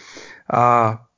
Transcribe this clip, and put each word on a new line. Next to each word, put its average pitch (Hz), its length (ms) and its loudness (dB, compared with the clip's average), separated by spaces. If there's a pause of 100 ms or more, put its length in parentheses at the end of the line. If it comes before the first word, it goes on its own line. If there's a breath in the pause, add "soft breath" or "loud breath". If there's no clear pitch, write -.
(500 loud breath)
uh, 117 480 0 (200)